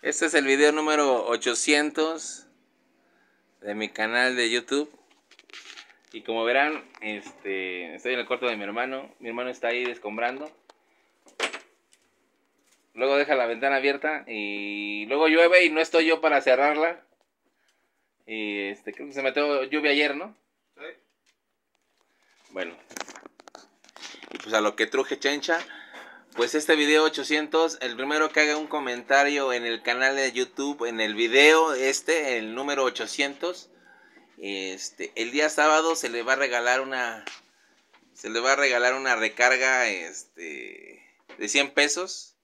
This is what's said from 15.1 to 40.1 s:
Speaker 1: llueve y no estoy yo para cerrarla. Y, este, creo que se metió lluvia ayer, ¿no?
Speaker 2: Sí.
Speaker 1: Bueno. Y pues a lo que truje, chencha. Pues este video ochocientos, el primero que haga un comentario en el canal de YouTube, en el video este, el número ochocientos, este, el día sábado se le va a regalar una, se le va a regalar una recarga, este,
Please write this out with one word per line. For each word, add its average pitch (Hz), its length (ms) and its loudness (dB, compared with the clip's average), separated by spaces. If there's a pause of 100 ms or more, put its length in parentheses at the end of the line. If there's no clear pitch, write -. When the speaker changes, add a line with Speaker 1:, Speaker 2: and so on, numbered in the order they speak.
Speaker 1:
llueve 170 380 6
y 165 40 4
no 156 120 0
estoy 165 260 2
yo 160 120 2
para 147 220 2
cerrarla. 147 640 2 (1200)
Y, 104 440 -4
este, 101 220 -12
creo 143 140 -14
que 143 80 -16
se 139 80 -6
metió 143 440 0
lluvia 147 260 0
ayer, 143 240 2
¿no? 196 200 -12 (420)
Speaker 2:
Sí. 143 80 -16 (1600)
Speaker 1:
Bueno. 90 260 -8 (1600)
Y - 60 -12
pues 107 160 -8
a 110 80 4
lo 104 140 0
que 110 100 2
truje, 135 320 -2
chencha. 143 420 -2 (760)
Pues 120 180 0
este 156 220 2
video 151 280 4
ochocientos, 151 760 0
el 120 140 -6
primero 147 340 0
que 151 120 2
haga 151 160 2
un 151 100 -6
comentario 139 880 0
en 120 120 -4
el 117 160 -4
canal 131 340 0
de 135 160 2
YouTube, 127 540 -4
en 113 160 -4
el 107 140 -2
video 143 580 6
este, 135 640 0
el 110 160 -6
número 135 300 -2
ochocientos, 139 880 -4 (640)
este, 95 800 -8
el 117 160 -4
día 151 180 2
sábado 156 460 4
se 139 140 -4
le 117 120 -4
va 123 120 0
a - 20 4
regalar 127 460 0
una, 123 440 -6 (880)
se - 160 -12
le 113 100 -2
va 127 120 4
a 139 40 6
regalar 127 380 2
una 131 220 0
recarga, 127 720 2
este, 78 1160 -10 (360)